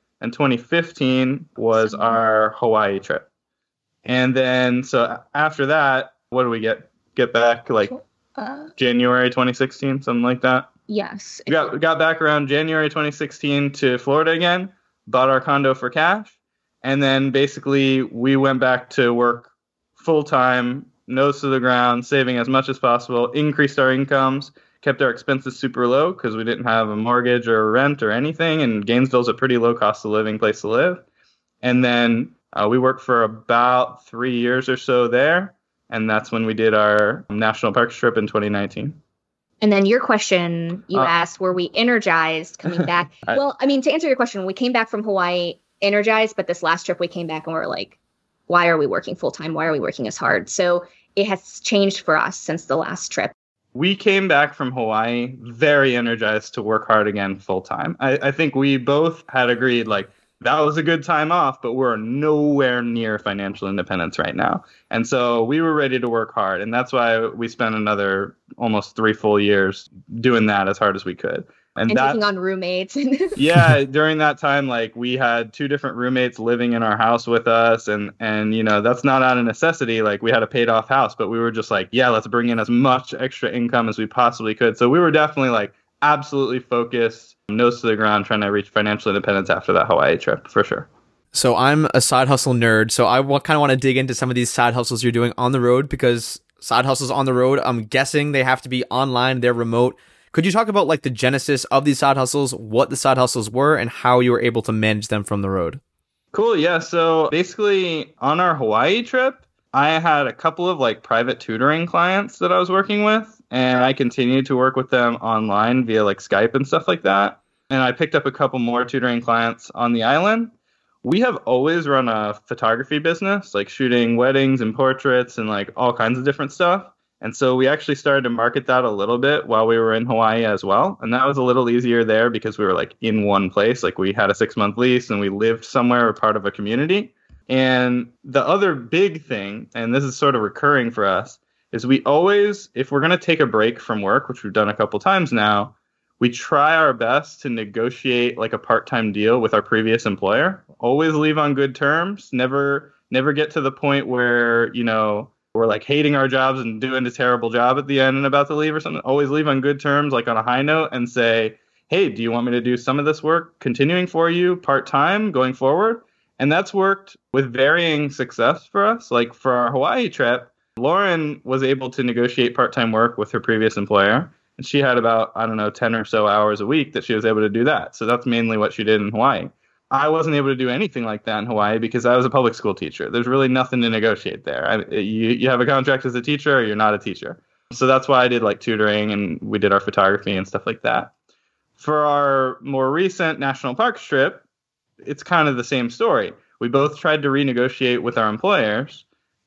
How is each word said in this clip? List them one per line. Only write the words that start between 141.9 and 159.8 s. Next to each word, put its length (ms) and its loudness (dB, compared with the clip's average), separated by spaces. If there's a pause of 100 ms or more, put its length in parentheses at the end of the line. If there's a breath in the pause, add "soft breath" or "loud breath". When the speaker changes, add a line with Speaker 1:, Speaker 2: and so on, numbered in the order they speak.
Speaker 1:
always, 720 2
if 160 -6
we're 100 0
gonna 180 2
take 220 -2
a 60 4
break 340 0
from 220 -6
work, 260 0
which 140 -12
we've 100 -10
done 160 2
a 60 -4
couple 240 -2
times 340 0
now, 420 0 (440)
we 120 2
try 440 0
our 200 4
best 480 -2
to 80 -6
negotiate, 880 -2
like, 160 -4
a 40 -6
part-time 540 -2
deal 260 2
with 140 0
our 80 4
previous 460 0
employer. 580 0 (140)
Always 340 0
leave 240 0
on 160 0
good 220 0
terms. 580 -2
Never, 640 -2 (160)
never 240 0
get 160 -2
to 100 -4
the 100 0
point 360 -2
where, 640 2
you 100 -4
know, 460 0 (240)
we're, 140 2
like, 180 -2
hating 300 2
our 120 2
jobs 320 0
and 220 -8
doing 260 -2
a 40 -4
terrible 400 0
job 260 2
at 100 -4
the 140 0
end 160 4
and 80 -2
about 220 2
to 80 -6
leave 200 -2
or 60 -2
something. 220 -8
Always 260 0
leave 180 0
on 140 2
good 180 0
terms, 360 0